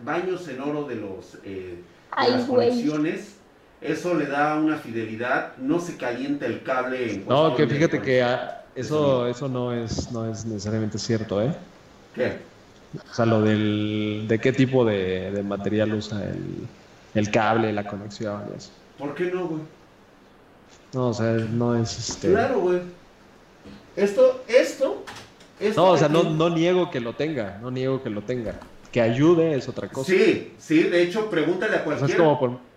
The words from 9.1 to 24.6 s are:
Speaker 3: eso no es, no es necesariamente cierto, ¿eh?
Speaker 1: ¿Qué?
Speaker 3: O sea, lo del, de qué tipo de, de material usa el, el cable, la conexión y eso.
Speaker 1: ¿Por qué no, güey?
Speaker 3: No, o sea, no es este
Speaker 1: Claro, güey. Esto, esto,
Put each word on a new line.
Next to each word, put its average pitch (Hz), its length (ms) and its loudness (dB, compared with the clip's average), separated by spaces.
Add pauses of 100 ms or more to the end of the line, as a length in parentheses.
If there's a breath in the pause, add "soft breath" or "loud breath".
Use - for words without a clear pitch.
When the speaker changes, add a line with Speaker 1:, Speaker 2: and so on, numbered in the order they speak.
Speaker 3:
eso 131 200 -6
no 123 240 -4
es, 117 380 -4
no 113 200 -6
es 107 140 -8
necesariamente 107 540 -4
cierto, 107 420 0
¿eh? 139 140 0 (600)
Speaker 1:
¿Qué? - 200 -2 (760)
Speaker 3:
O - 40 -18
sea, 117 100 2
lo 110 180 4
del, 107 840 0
de 113 120 2
qué 131 120 2
tipo 127 320 4
de, 92 460 0
de 101 140 -2
material 101 500 0
usa 104 300 -4
el, 92 420 -8 (480)
el 104 160 2
cable, 110 420 2
la 104 140 -4
conexión 104 560 -8 (100)
y 98 60 -10
eso. - 120 -18 (280)
Speaker 1:
¿Por 143 160 -8
qué 180 120 -4
no, 180 200 -4
güey? 156 160 -6 (1300)
Speaker 3:
No, 127 160 0
o 113 40 -2
sea, 113 180 -2
no 117 480 0
es 113 160 -4
este - 360 -2
Speaker 1:
Claro, 233 280 2
güey. 180 200 0 (1120)
Esto, 254 540 4
esto, 311 560 2 (560)